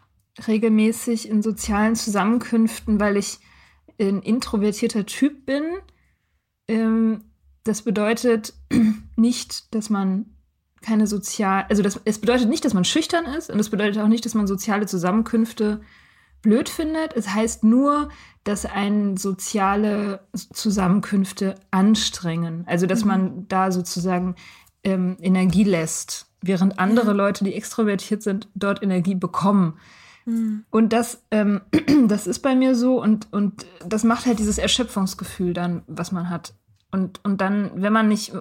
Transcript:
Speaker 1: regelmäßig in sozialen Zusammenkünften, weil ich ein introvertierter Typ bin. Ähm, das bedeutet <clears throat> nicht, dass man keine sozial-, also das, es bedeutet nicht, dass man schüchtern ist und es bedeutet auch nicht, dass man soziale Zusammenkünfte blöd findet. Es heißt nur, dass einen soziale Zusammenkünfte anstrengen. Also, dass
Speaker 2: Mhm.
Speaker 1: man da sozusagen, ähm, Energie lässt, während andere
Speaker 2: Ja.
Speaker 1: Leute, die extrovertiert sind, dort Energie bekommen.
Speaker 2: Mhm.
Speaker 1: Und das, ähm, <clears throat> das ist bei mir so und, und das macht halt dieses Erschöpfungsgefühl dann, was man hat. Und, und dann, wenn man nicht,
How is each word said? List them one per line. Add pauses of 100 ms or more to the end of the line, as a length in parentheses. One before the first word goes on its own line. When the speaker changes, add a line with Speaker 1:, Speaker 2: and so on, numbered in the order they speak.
(480)
Speaker 1:
regelmäßig
in
sozialen
Zusammenkünften,
weil
ich (640)
ein
introvertierter
Typ
bin. (1040)
Ähm, (380)
das
bedeutet (180)
<clears throat>
nicht,
dass
man (560)
keine
sozial-,
also
das,
es
bedeutet
nicht,
dass
man
schüchtern
ist
und
es
bedeutet
auch
nicht,
dass
man
soziale
Zusammenkünfte (600)
blöd
findet.
Es
heißt
nur, (340)
dass
einen
soziale
Zusammenkünfte (160)
anstrengen.
Also,
dass
Speaker 2:
Mhm.
Speaker 1:
man
da
sozusagen, (480)
ähm,
Energie
lässt, (160)
während
andere
Speaker 2:
Ja.
Speaker 1:
Leute,
die
extrovertiert
sind,
dort
Energie
bekommen. (460)
Speaker 2:
Mhm.
Speaker 1:
Und
das,
ähm, (100)
<clears throat>
das
ist
bei
mir
so
und,
und (220)
das
macht
halt
dieses
Erschöpfungsgefühl
dann,
was
man
hat. (380)
Und,
und
dann, (100)
wenn
man
nicht,